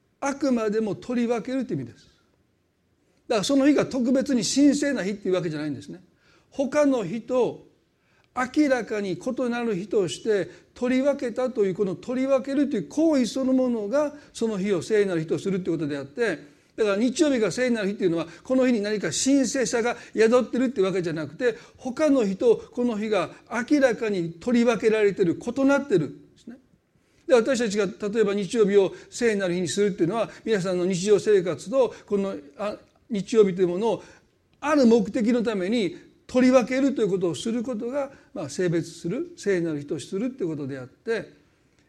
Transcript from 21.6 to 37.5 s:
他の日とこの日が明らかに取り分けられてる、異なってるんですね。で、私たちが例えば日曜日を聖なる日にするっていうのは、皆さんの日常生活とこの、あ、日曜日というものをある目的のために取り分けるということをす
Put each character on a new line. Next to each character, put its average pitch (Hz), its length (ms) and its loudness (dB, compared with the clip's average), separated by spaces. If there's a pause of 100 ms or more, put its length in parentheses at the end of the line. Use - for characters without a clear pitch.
他 285 320 -2
の 269 160 4
日 196 100 -2
と 226 360 2
こ 247 120 -4
の 240 140 0
日 214 120 -4
が 185 200 0 (400)
明 294 100 4
ら 254 160 4
か 220 140 -4
に 170 240 -2
取 240 260 0
り 233 60 4
分 233 140 2
け 233 100 2
ら 214 140 2
れ 202 100 4
て 208 100 0
る、 165 160 0
異 254 260 -2
な 277 120 4
っ 277 100 -4
て 190 120 2
る 147 80 -2
ん - 260 -16
で - 60 -20
す - 80 -20
ね。 233 100 -18 (680)
で、 311 80 6
私 233 240 4
た 233 100 0
ち 196 80 -4
が 208 80 2
例 208 360 -4
え - 20 6
ば 196 100 0
日 202 240 -4
曜 220 80 4
日 196 120 2
を 190 180 2 (160)
聖 233 240 0
な 196 120 -2
る 170 60 -2
日 180 80 -2
に 175 60 -2
す 143 120 -4
る 208 100 4
っ - 20 -6
て 190 100 -2
い 175 60 2
う - 20 0
の 208 60 -2
は、 214 160 -2 (120)
皆 220 160 2
さ 185 140 -2
ん 180 60 0
の 175 80 0
日 185 180 -2
常 208 140 6
生 202 240 2
活 170 260 -6
と 247 240 0 (140)
こ 202 100 -2
の、 196 160 -4 (240)
あ、 214 180 -6 (360)
日 202 240 -2
曜 214 100 8
日 185 80 0
と 180 80 0
い 185 40 4
う - 20 0
も 175 100 -2
の 220 120 -2
を - 140 -4 (560)
あ 294 140 -2
る 277 140 6
目 220 240 6
的 240 200 0
の 233 120 2
た 226 100 -2
め 185 160 -2
に 208 260 -2 (380)
取 254 140 6
り 254 40 6
分 254 140 6
け 254 160 -2
る 277 140 2
と 240 80 -2
い - 20 2
う 190 40 0
こ 185 100 0
と 175 100 0
を 156 60 -4
す - 160 -6